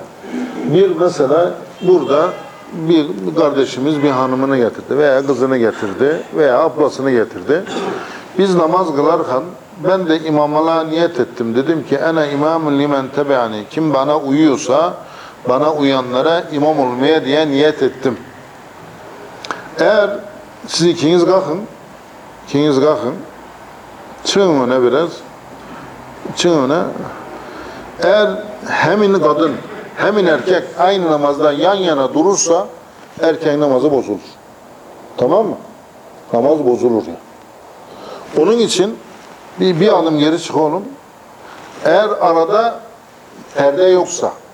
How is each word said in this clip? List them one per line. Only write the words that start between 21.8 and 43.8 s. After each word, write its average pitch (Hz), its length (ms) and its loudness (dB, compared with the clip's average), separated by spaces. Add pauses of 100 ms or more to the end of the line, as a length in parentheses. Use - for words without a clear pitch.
ikiniz 143 320 2
kalkın, 135 340 2 (1080)
çıkın 156 460 2
öne 127 140 2
biraz, 143 260 2 (1300)
çıkın 151 340 2
öne. 160 140 0 (1200)
Eğer 208 260 4 (360)
hemin 196 480 2
kadın, 156 380 2 (460)
hemin 190 280 0
erkek 160 380 2 (160)
aynı 175 320 2
namazda 147 400 2
yan 165 240 2
yana 151 380 0
durursa 175 540 2 (540)
erkek 156 360 0
namazı 143 340 2
bozulur. 104 280 -2 (1000)
Tamam 180 280 2
mı? 143 100 -4 (800)
Namaz 139 320 2
bozulur 117 420 2
ya. 82 80 -12 (1300)
Onun 214 140 4
için 214 400 0 (640)
bir, 180 200 2
bir 160 200 4
adım 160 200 2
geri 160 220 2
çık - 160 -6
oğlum. 156 260 0 (1040)
Eğer 202 240 4 (120)
arada 208 580 2 (760)
perde 143 280 2